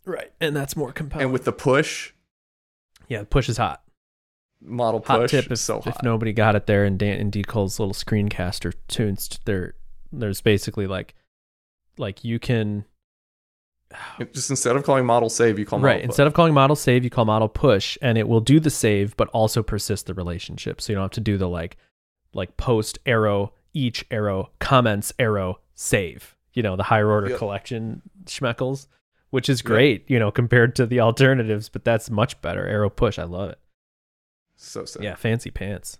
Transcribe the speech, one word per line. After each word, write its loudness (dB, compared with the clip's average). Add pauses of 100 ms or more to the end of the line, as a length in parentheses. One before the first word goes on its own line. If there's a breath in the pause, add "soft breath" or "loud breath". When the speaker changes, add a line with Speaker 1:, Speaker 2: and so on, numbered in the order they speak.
Speaker 1:
Right. -10 (100)
And -2
that's -4
more -6
compelling. -6
Speaker 2:
And 0
with -2
the 0
push. 0 (960)
Speaker 1:
Yeah, -6
the -12
push 2
is -2
hot. -4 (800)
Speaker 2:
Model -2
Speaker 1:
Hot 2
Speaker 2:
push 0
Speaker 1:
tip 2
Speaker 2:
is -6
Speaker 1:
if, -4
Speaker 2:
so -4
Speaker 1:
if -10 (100)
Speaker 2:
hot. -8
Speaker 1:
nobody 0
got 4
it 0
there 4
in 0
Dan, -2
in -2
D -4
Cole's -2
little -2
screencaster -2 (140)
tunes, -2 (160)
there, -4 (380)
there's -6
basically, 2
like, -8 (840)
like, -8
you -2
can -2 (1500 loud breath)
Speaker 2:
Just -6
instead 0
of -2
calling 4
model 4
save, 2
you -2
call -2
Speaker 1:
Right, 4
Speaker 2:
model -4
Speaker 1:
instead 4
Speaker 2:
push. 6
Speaker 1:
of 0
calling 6
model 6
save, 4
you -2
call 2
model 2
push, 2
and 2
it 0
will 6
do 6
the 0
save, 0
but 2
also 2
persist -4
the -8
relationship. -8
So -6
you 0
don't -2
have -6
to -6
do 0
the, 0
like, -8 (580)
like, -8
post -2
arrow, 2 (200)
each -4
arrow, -4 (100)
comments 2
arrow, 0 (160)
save. -4 (160)
You -4
know, -2
the -4
higher 4
order 2
Speaker 2:
Yep. -6
Speaker 1:
collection -8 (240)
schmeckles, -2 (440)
which 0
is 2
Speaker 2:
Yep. -10
Speaker 1:
great, 4
you 4
know, 2
compared 4
to 2
the 2
alternatives, 2
but -12
that's 0
much 0
better. -4
Arrow 0
push, -2
I -8
love -8
it. -16 (960)
Speaker 2:
So -14
sick. -14
Speaker 1:
Yeah, -8
fancy -4
pants. -12